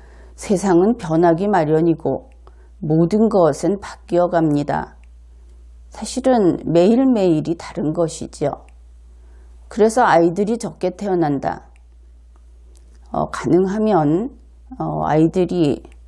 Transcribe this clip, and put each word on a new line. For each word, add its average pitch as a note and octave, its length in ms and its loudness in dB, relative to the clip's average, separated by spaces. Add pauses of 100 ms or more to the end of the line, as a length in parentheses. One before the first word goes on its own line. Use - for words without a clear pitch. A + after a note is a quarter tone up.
(360)
세상은 F#3+ 600 2
변하기 E3+ 500 0
마련이고 D#3 840 0 (500)
모든 E3+ 500 2
것은 F3 520 2
바뀌어갑니다. D#3 1120 -2 (920)
사실은 A3 760 0
매일매일이 F3+ 920 2
다른 D#3 360 -6
것이지요. D#3 580 -6 (1160)
그래서 A3 360 2
아이들이 F3+ 540 2
적게 F#3 340 -6
태어난다. E3 800 -4 (1400)
어, - 200 -4
가능하면, F#3+ 1000 0 (500)
어, D#3 260 -6
아이들이 E3 760 0 (260)